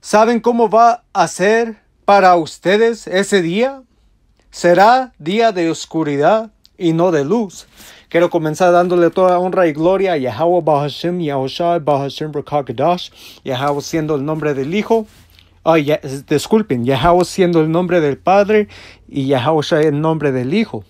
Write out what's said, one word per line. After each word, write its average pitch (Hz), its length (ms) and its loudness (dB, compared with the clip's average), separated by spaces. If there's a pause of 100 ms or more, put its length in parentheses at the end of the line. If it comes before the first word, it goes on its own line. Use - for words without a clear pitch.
¿Saben 226 380 2
cómo 233 280 0
va 233 360 4 (100)
a 175 140 0
ser 220 500 -2 (260)
para 190 340 6
ustedes 208 680 -2
ese 196 380 -2
día? 247 400 -4 (680)
Será 220 720 4
día 214 320 0
de 175 180 -2
oscuridad 160 800 -2 (280)
y 165 140 -2
no 175 180 0
de 147 120 0
luz." 190 440 -4 (400)
Quiero 170 220 0
comenzar 170 420 0
dándole 175 380 2
toda 180 300 2
honra 180 280 0
y 151 60 -2
gloria 180 400 0
a 156 40 -2
Yahweh 143 440 -2
Bahashem, 151 580 -2
Yahushua 151 600 -4
Bahashem 143 520 -4
Rakakadash, 147 800 -4 (340)
Yahweh 139 380 -4
siendo 156 340 -4
el 135 80 -4
nombre 151 300 -4
del 135 200 -6
Hijo. 214 320 -2 (600)
Ay, 160 200 2
ya, 151 140 -2 (300)
disculpen, 147 560 0
Yahweh 170 400 2
siendo 175 340 0
el 156 100 0
nombre 175 300 0
del 143 180 -2
Padre 202 520 2 (400)
y 135 180 -4
Yahushua 147 540 0
el 151 180 0
nombre 156 320 -2
del 131 220 -4
Hijo. 196 360 -4